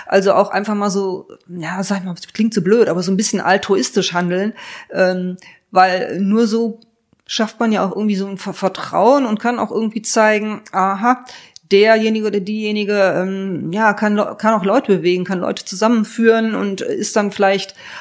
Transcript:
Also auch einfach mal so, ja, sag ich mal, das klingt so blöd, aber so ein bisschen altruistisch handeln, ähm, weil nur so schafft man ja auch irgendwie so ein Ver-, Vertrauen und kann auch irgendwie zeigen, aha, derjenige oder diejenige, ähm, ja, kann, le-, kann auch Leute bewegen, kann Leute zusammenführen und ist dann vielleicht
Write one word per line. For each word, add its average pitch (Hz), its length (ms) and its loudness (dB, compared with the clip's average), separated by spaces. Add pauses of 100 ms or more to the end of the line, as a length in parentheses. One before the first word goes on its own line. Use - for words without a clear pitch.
Also 196 260 4
auch 180 180 4
einfach 208 240 -2
mal 208 140 0
so, 190 380 -4 (220)
ja, 175 340 -6
sag 196 160 -2
ich 180 60 -10
mal, 180 100 -6
das - 180 -18
klingt 220 200 0
so 202 80 -4
blöd, 214 260 4
aber 175 160 -2
so 180 80 -2
ein 190 60 0
bisschen 202 240 -2
altruistisch 196 720 0
handeln, 180 400 -2 (400)
ähm, 185 420 0 (360)
weil 185 500 2
nur 214 260 2
so 226 320 -2 (460)
schafft - 340 -4
man 226 120 2
ja 190 120 2
auch 190 120 -2
irgendwie 208 220 0
so 196 100 -4
ein 196 100 -10
Ver-, 190 160 -8
Vertrauen 247 720 2
und 214 140 -2
kann 240 180 -2
auch 214 140 -4
irgendwie 220 320 -4
zeigen, 214 580 0 (100)
aha, 196 520 0 (480)
derjenige 220 560 4
oder 202 140 -2
diejenige, 208 520 -4 (240)
ähm, 190 540 -4
ja, 208 220 2
kann, 208 220 0
le-, - 220 -2
kann 220 160 2
auch 202 120 0
Leute 202 320 2
bewegen, 180 260 0
kann 185 160 -4
Leute - 260 -4
zusammenführen 220 880 2
und 196 280 -4
ist - 340 -4
dann 202 160 0
vielleicht 196 420 0 (280)